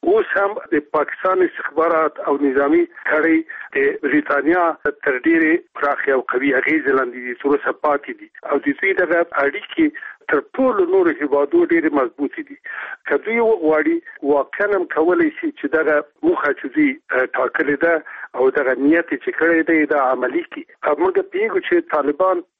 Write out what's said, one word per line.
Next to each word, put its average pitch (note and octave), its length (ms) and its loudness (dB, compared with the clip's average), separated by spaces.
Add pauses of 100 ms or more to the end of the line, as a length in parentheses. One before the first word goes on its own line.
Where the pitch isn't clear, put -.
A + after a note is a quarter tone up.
اوس A3 340 2
هم G3+ 180 0 (160)
د D3 100 0 (140)
پاکستان F#3 480 0
استخبارات D#3+ 800 -2
او D#3 60 0 (140)
نظامی C#3+ 360 2 (280)
کړۍ D#3+ 280 2 (360)
د - 20 -2 (260)
بریتانیا D3 640 0 (400)
تر C#3 100 0 (120)
ډېرې D#3+ 260 4 (240)
پراخې C#3+ 400 -2
او B2+ 40 2 (120)
قوي C3+ 220 0
اغیزې C#3 440 0
لاندې B2 280 -4
دي، B2 80 -6
تر - 180 -6
اوسه C3 200 0 (120)
پاتې C#3+ 340 -2
دي. G#2 100 -20 (220)
او D3 80 0
د - 80 -4 (140)
دوی F#3+ 120 0 (100)
دغه E3+ 180 0 (240)
اړیکې D#3+ 420 -2 (460)
تر C#3+ 80 2 (160)
ټولو A#3+ 360 2
نورو F#3 180 4 (100)
هیوادو C#3+ 380 2 (140)
ډېرې D#3+ 260 2
مضبوطې C#3 500 -4
دي. C#4+ 80 -18 (520)
که D3 60 0 (100)
دوی A3+ 160 -2
وغواړي، E3 560 2 (260)
واقعاً D3 540 0
هم F3+ 80 0 (100)
کولی E3 420 2
شي E3 120 -6 (100)
چې - 80 -8 (100)
دغه D4+ 200 2 (260)
موخه D3+ 360 2
چې - 160 -12
دوی، D4+ 180 4
اه، B2+ 340 -4 (100)
ټاکلې C#3 480 0
ده E3+ 100 4 (400)
او - 160 4
دغه C3 220 0 (120)
نیت E3 280 4
یې C#3 120 -4
چې F#3+ 140 -2
کړی E3 300 2
دی، D#3 240 2
دا D3 80 2 (120)
عملي B2+ 380 -2
کړي. - 140 -14 (360)
موږ F4+ 140 0 (160)
پوهیږو F#3+ 380 -2
چې F3+ 60 2 (200)
طالبان D#3+ 500 0 (160)